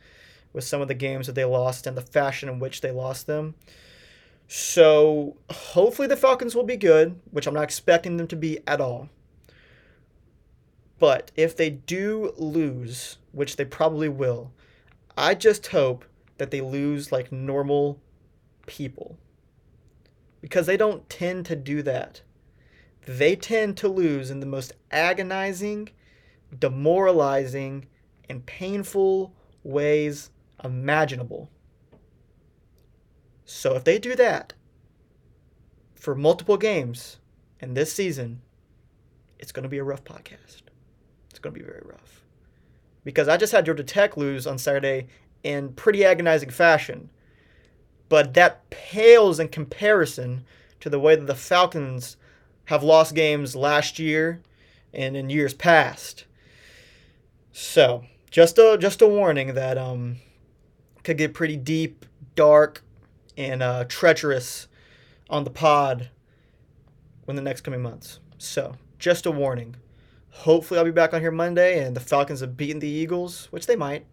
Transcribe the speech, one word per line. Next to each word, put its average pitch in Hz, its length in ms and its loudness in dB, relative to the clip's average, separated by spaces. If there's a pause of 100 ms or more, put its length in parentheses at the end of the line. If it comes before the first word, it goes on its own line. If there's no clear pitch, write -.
(520)
with 131 100 -10
some 143 180 -6
of 139 60 -6
the 135 80 -4
games 131 320 -8
that 127 80 -10
they 135 100 -2
lost 127 440 -2
and 131 80 -8
the 127 60 -10
fashion 139 460 -4
in 127 120 -10
which 131 200 -10
they 131 120 -6
lost 127 340 -10
them. 156 300 -8 (880)
So 151 880 4 (140)
hopefully 240 560 0
the 277 100 0
Falcons 254 380 0
will 240 80 0
be 240 140 -4
good, 170 420 4 (140)
which 147 160 -6
I'm 143 60 -4
not 151 100 -2
expecting 170 540 0
them 165 100 -6
to 170 80 -10
be 156 320 -6
at 143 120 -2
all. 123 280 -8 (1900)
But 139 340 2
if 160 220 0
they 160 140 0
do 196 680 -6
lose, 139 840 -8 (140)
which 143 240 -8
they 139 80 -4
probably 156 440 -2
will, 127 440 -6 (680)
I 165 160 2
just 208 340 2
hope 131 360 0 (320)
that 135 140 -8
they 139 100 -6
lose 143 500 -6
like 127 220 -4
normal 139 680 -2 (680)
people, - 500 -14 (1300)
because 165 240 -2
they 190 100 2
don't 208 320 -2
tend 175 380 -8
to 165 100 -8
do 143 280 -6
that. - 360 -8 (840)
They 143 280 0
tend 208 440 -2
to 202 100 -2
lose 151 420 -2
in 139 100 -10
the 139 60 -10
most 135 280 -10 (160)
agonizing, 190 960 -4 (720)
demoralizing, 139 1300 0 (420)
and 127 160 -14
painful 190 880 -4 (300)
ways 147 640 -2 (320)
imaginable. 131 840 -4 (2000)
So - 280 -4
if 131 100 -6
they 185 140 4
do 247 180 -8
that 214 360 2 (1400)
for 143 200 -8
multiple 180 440 2
games 151 600 -6 (380)
in 127 140 -14
this 147 180 -4
season, 131 520 -6 (960)
it's - 140 -20
gonna 131 140 -12
be 139 120 -10
a 139 60 -8
rough 135 200 -10
podcast. - 560 -20 (720)
It's - 80 -20
gonna - 160 -14
be - 80 -18
very - 240 -18
rough. - 360 -20 (840)
Because 143 240 0
I 165 80 4
just 208 160 0
had 180 140 4
Georgia 147 180 -2
Tech 202 320 0
lose 139 320 -4
on 131 100 -8
Saturday 135 480 -2 (380)
in 139 300 -6
pretty 202 300 2
agonizing 160 460 2
fashion. - 580 2 (1000)
But 139 260 4
that - 340 4
pales 214 680 6
in 160 80 -2
comparison 143 1000 -2 (360)
to 156 100 -8
the 143 80 0
way 156 160 6
that 143 140 2
the 135 80 -2
Falcons 160 800 -2 (480)
have 151 180 0
lost 156 320 6
games 147 400 -2
last 147 460 0
year 160 420 -2 (500)
and 135 240 -6
in 135 140 -8
years 143 240 -2
past. - 720 0 (1300)
So, 123 540 2 (220)
just 170 300 6
a, 220 180 8
just 196 240 0
a 220 60 8
warning 156 480 2
that, 131 240 -4
um, 123 380 -8 (880)
could 160 120 -2
get 151 160 -2
pretty 156 240 -4
deep, 156 500 -4 (280)
dark, 151 480 6 (540)
and, 131 260 -6
uh, 123 220 -2
treacherous 147 800 0 (640)
on 147 140 -4
the - 60 -10
pod 139 600 2 (1200)
in 139 80 -6
the 139 60 -8
next 135 180 -6
coming 127 220 -8
months. - 360 -14 (180)
So, - 380 -6 (240)
just 170 280 0
a 170 40 -2
warning. 127 460 -4 (640)
Hopefully 165 360 2
I'll 165 80 4
be 170 60 -2
back 165 240 2
on 160 80 -2
here 165 80 -2
Monday 175 520 2
and 127 140 -6
the 123 40 -8
Falcons 143 400 -2
have 127 180 -10
beaten 151 200 -6
the 151 80 -8
Eagles, 170 640 -6
which 170 160 -12
they 240 80 4
might. 147 380 -6